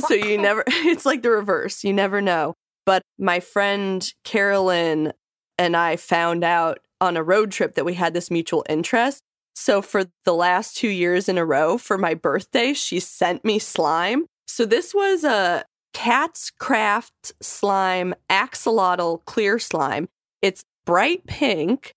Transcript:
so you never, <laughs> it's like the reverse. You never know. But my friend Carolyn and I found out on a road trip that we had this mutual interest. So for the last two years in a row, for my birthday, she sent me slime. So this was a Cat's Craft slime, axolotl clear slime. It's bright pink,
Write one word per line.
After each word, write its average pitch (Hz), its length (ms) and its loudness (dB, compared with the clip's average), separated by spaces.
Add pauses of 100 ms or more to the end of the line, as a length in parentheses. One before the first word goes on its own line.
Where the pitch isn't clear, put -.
so - 80 2
you 208 240 0
never, 208 280 2
<laughs> - 20 0
it's 330 380 0
like 262 180 0
the 233 80 2
reverse. 202 520 -2
You 202 100 0
never 196 280 0
know. 170 320 0 (320)
But 185 160 4 (160)
my 180 220 0
friend 202 680 -2 (160)
Carolyn 185 920 2 (440)
and 170 180 2
I 170 200 2
found 170 480 0
out 165 360 0 (220)
on 175 160 0
a 160 60 -2
road 202 280 2
trip 165 240 -2
that 143 100 -2
we 175 100 -2
had 175 180 0
this 170 160 -4
mutual 165 400 -2
interest. 233 520 0 (340)
So 202 260 0
for 196 220 -2 (220)
the 180 80 4
last 180 440 0
two 220 120 0
years 180 400 0
in 185 100 2
a 165 60 2
row, 156 340 2
for - 180 -2
my 170 160 0
birthday, 190 600 0
she - 260 -4
sent - 460 -2
me 214 120 2
slime. 180 680 0 (220)
So - 180 0
this 233 280 0
was 392 300 2
a 196 420 2 (280)
Cat's 262 580 -2
Craft 214 800 -2 (100)
slime, 185 720 0 (160)
axolotl 185 840 0 (100)
clear 220 320 0
slime. 147 500 -2 (360)
It's 190 200 -2 (220)
bright 247 400 2
pink, 208 720 -2